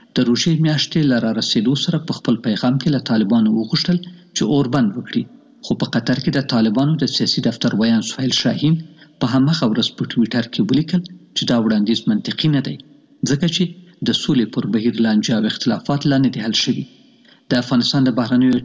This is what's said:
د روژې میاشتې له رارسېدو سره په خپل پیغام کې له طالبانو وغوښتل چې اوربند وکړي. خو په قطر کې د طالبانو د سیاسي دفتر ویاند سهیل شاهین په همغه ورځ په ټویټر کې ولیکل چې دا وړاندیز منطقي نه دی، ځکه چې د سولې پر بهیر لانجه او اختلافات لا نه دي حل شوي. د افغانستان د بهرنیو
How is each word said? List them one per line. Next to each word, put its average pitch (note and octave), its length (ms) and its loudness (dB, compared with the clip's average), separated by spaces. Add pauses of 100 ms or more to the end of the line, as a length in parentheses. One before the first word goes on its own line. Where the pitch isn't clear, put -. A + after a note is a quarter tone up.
(160)
د B2+ 120 2
روژې A#2+ 240 2 (140)
میاشتې D3+ 420 0
له B2 160 2
رارسېدو A2 480 0 (140)
سره - 200 -2
په - 120 -6
خپل A#2 260 0
پیغام B2 340 0
کې D3+ 160 0
له B2 140 0
طالبانو A2 480 2
وغوښتل E3+ 420 0 (380)
چې - 60 -2 (120)
اوربند B2+ 400 2
وکړي. A#2+ 280 -4 (420)
خو - 160 -2
په - 140 -2
قطر B2 280 0
کې E3+ 120 0
د C3+ 180 -2
طالبانو A#2+ 500 2
د B2+ 120 0
سیاسي - 320 -2
دفتر - 340 -2
ویاند A2+ 280 2
سهیل C3 300 -2
شاهین C#3 360 2 (460)
په C3 120 0
همغه C3+ 400 2
ورځ B2 240 0
په B2 60 -6 (100)
ټویټر A2+ 400 0
کې - 80 -4 (100)
ولیکل D#3+ 320 0 (340)
چې - 140 -4
دا B2 100 4
وړاندیز G#2+ 400 0 (100)
منطقي G#2+ 440 -2
نه C3+ 120 2
دی، C#3+ 80 -6 (560)
ځکه D3 240 0
چې F#3+ 100 0 (440)
د A2+ 120 0
سولې B2+ 340 2
پر C3 100 -2 (120)
بهیر A2+ 300 0
لانجه G#2+ 320 2
او G#2+ 120 0
اختلافات C#3 600 -2
لا C3+ 120 4
نه A#2+ 120 2
دي G#2+ 100 -6
حل A2 160 -2
شوي. C3+ 240 -4 (640)
د B2 140 2
افغانستان B2+ 440 2
د A#2 120 0
بهرنیو B2 440 2